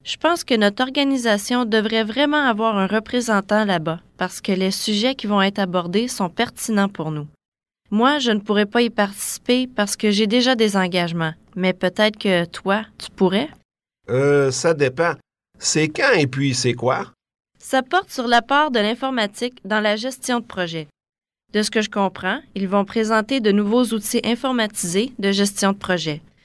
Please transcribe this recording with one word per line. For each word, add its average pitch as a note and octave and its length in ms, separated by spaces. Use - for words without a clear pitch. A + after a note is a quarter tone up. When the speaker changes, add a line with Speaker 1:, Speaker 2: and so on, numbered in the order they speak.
Speaker 1:
Je - 140
pense E4+ 260
que B3+ 100
notre G#3 300
organisation B3 800
devrait A3 400
vraiment C#4+ 420
avoir A3 320
un F#3+ 80
représentant G#3+ 760
là-bas E3+ 340
parce F3+ 220
que G3+ 120
les F#3+ 180
sujets G#3+ 460
qui A3+ 100
vont G3+ 160
être G3 160
abordés F#3 480
sont G3+ 220
pertinents A3 600
pour D#3+ 220
nous. D3+ 160
Moi, C4 300
je A#3+ 100
ne G#3+ 80
pourrais G#3 280
pas A#3+ 160
y A#3 80
participer A#3+ 760
parce G#3 300
que G#3 160
j'ai G#3 160
déjà B3 260
des G#3+ 220
engagements, E3+ 580
mais F#3 160
peut-être F#3 460
que F3 260
toi, G3 400
tu - 120
pourrais ? F#3+ 400
Speaker 2:
Euh, C#3 440
ça E3 220
dépend. D3 400
C'est - 280
quand - 240
et D3+ 120
puis C3+ 280
c'est B2 180
quoi ? B2+ 400
Speaker 1:
Ça C4 240
porte F#4 280
sur A#3+ 160
l'apport C#4 440
de A#3+ 80
l'informatique A#3 880
dans G#3+ 140
la G#3 140
gestion B3 460
de A#3+ 60
projet. E3 420
De G#3+ 100
ce G#3 80
que A3 120
je G#3 80
comprends, F#3+ 500
ils G3 120
vont G3 200
présenter A3 540
de G#3 120
nouveaux G#3 400
outils A3 320
informatisés A3+ 920
de G3 120
gestion G3+ 420
de G3 40
projet. D#3+ 460